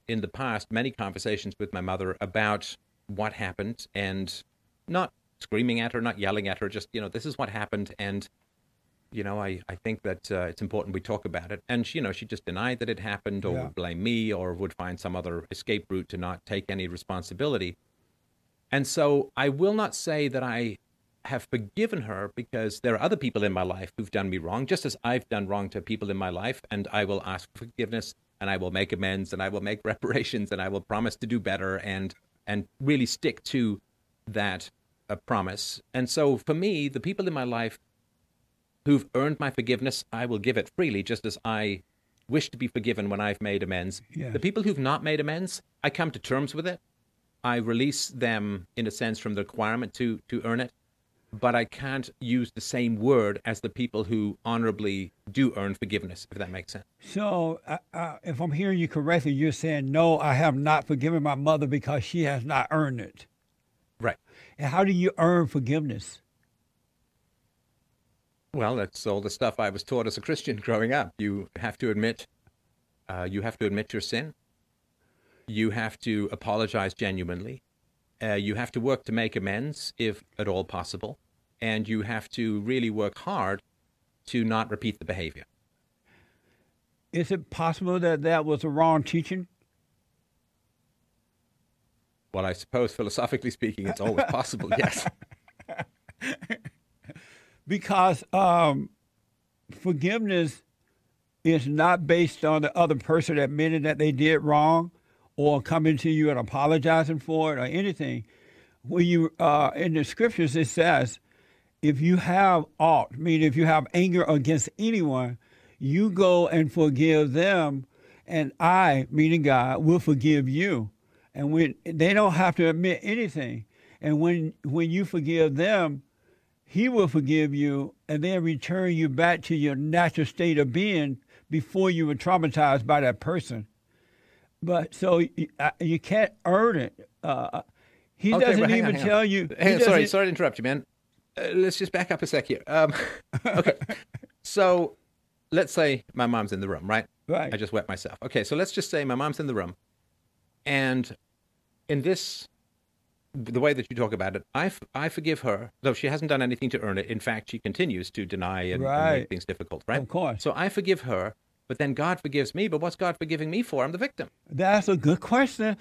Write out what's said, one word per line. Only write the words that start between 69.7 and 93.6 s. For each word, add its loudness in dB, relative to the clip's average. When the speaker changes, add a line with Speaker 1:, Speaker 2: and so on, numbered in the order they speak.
Speaker 1:
was -10
taught -2
as -6
a -10
Christian -4
growing 0
up. -2
You -4
have -8
to -2
admit, -2
uh, -6
you -4
have -8
to 0
admit -2
your -4
sin. -6
You 2
have -4
to -2
apologize -2
genuinely. -6
Uh, 0
you -2
have -6
to -4
work -2
to -6
make -2
amends, -6
if -4
at -2
all 0
possible, -10
and -2
you -2
have -6
to -4
really -2
work -4
hard -4
to -2
not 0
repeat -4
the -14
behavior. -8
Speaker 2:
Is -2
it -4
possible -2
that 2
that 2
was 0
a 0
wrong 4
teaching? -4
Speaker 1:
Well, 0
I -2
suppose -2
philosophically -4
speaking, -6